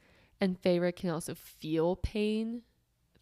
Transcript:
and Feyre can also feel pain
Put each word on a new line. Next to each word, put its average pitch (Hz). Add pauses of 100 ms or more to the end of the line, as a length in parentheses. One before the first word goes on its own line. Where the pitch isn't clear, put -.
(400)
and 185
Feyre 175
can 180
also 165
feel 160
pain 220 (600)